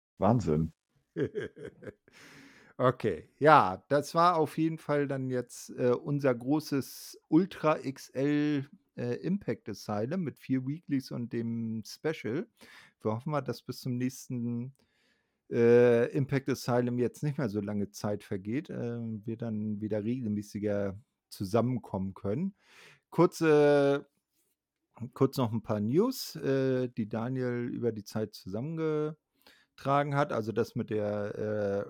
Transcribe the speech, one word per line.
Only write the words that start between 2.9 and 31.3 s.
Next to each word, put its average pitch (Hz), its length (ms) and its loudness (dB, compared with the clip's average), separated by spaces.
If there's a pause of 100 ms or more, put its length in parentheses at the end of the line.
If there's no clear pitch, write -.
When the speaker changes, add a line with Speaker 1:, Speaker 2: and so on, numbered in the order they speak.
Speaker 2:
ja, 127 480 6
das 143 280 0
war 175 200 6
auf 151 220 0
jeden 160 200 0
Fall 147 300 -2
dann 135 220 -4
jetzt, - 480 -6
äh, 123 140 4
unser 139 440 2
großes 139 920 -4
Ultra 160 520 4
X 135 280 -8
L, 147 600 0 (280)
äh, 120 180 -4
Impact 160 540 -4
Asylum 113 540 -4
mit 120 140 -6
vier 131 300 -2
Weeklies 143 440 -4
und 123 200 -6
dem 117 540 -4
Special. 156 600 -6 (540)
Wir 107 100 -2
hoffen 120 200 -4
mal, 143 100 -2
dass 131 200 -6
bis - 180 -10
zum 123 180 -4
nächsten, 123 760 -4 (760)
äh, 120 600 6
Impact 139 380 0
Asylum 123 500 0
jetzt 117 240 -2
nicht 147 140 -2
mehr 131 120 -2
so 104 120 -4
lange 101 300 -4
Zeit 104 320 -6
vergeht, 107 460 -6
ähm, 117 560 -6
wir 113 120 -6
dann 107 420 -4
wieder 107 240 -2
regelmäßiger 104 960 -2 (300)
zusammenkommen 104 840 -2
können. 143 420 -4 (540)
Kurze, 147 1000 4 (1040)
kurz 135 240 2
noch 117 160 0
ein 113 80 -2
paar 107 180 -2
News, 170 580 0
äh, 135 520 0
die 113 180 -4
Daniel 120 640 -4
über 117 200 -2
die 107 120 -6
Zeit 110 300 -6
zusammengetragen 151 1800 -4
hat. 147 180 2
Also 110 180 -2
das 110 240 0
mit 110 140 -4
der, 104 460 -2